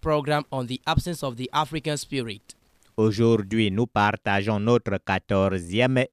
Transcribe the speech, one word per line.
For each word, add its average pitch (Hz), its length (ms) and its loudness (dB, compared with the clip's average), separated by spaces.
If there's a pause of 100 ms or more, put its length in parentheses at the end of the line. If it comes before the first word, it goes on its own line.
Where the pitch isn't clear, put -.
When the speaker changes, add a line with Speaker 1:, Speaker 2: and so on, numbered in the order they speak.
Speaker 1:
program 151 500 0
on 131 160 -4
the 127 200 -8
absence 165 360 -2
of 127 140 -6
the 127 160 -8
African 151 440 -2
spirit. 120 600 -8 (400)
Speaker 2:
Aujourd'hui, 110 760 2
nous 107 160 0
partageons 104 720 0
notre 107 400 0
quatorzième 98 1160 0